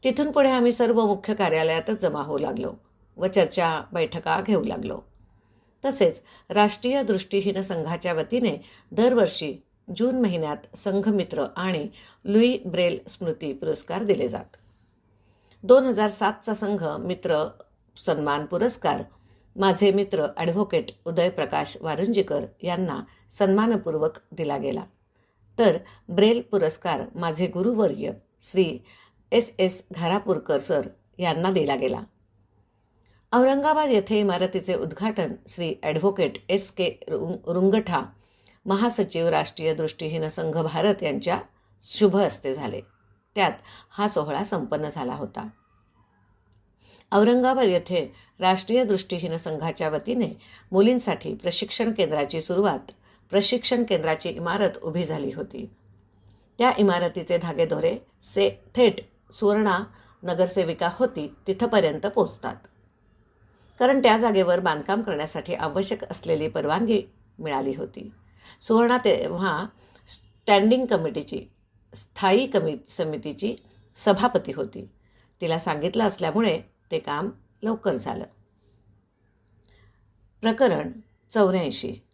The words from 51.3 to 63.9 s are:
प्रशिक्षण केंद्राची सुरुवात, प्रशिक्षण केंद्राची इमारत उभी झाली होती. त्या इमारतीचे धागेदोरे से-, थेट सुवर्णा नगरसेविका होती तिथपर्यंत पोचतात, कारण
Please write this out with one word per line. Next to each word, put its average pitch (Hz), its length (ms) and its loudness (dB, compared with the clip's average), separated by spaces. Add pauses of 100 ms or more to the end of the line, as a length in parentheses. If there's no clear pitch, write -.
प्रशिक्षण 202 580 -4
केंद्राची 156 500 -2
सुरुवात, 180 500 0 (380)
प्रशिक्षण 233 540 0
केंद्राची 160 460 0
इमारत 170 540 0
उभी 165 200 -2
झाली 147 280 -4
होती. - 380 -10 (880)
त्या 247 200 4
इमारतीचे 175 600 2
धागेदोरे 160 600 0 (360)
से-, 196 420 0
थेट 233 200 4 (360)
सुवर्णा 208 480 2 (440)
नगरसेविका 175 720 0
होती 202 420 -4 (120)
तिथपर्यंत 190 580 2
पोचतात, 170 500 -2 (1200)
कारण 269 200 4